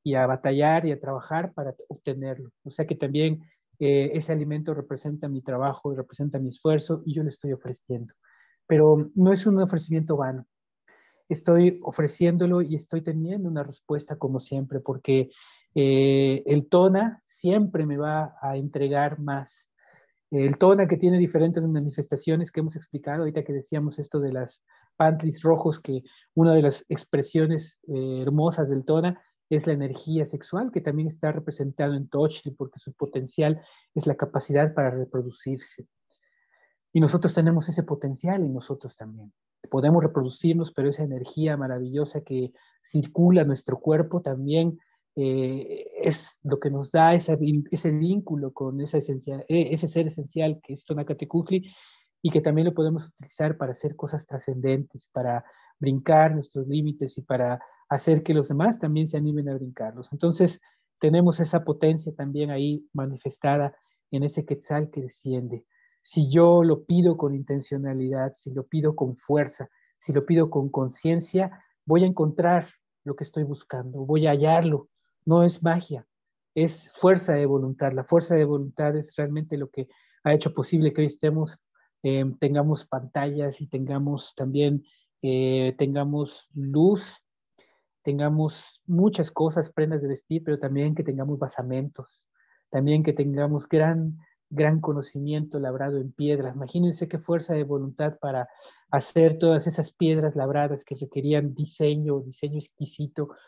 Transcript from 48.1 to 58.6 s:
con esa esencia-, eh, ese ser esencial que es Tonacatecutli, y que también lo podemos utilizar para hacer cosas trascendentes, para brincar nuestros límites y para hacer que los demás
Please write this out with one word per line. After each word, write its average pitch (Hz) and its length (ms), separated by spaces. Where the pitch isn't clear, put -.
con 135 280
esa 147 180
esencia-, 139 480
eh, 165 240
ese 160 160
ser 160 180
esencial 156 560
que - 120
es 143 120
Tonacatecutli, 165 840
y 170 80
que 151 120
también 156 240
lo 175 100
podemos 160 320
utilizar 156 500
para 131 140
hacer 151 240
cosas 147 320
trascendentes, 135 800
para 123 360
brincar 156 560
nuestros 139 320
límites 147 500
y 131 60
para 123 360
hacer 156 320
que 160 140
los 147 140
demás 180 280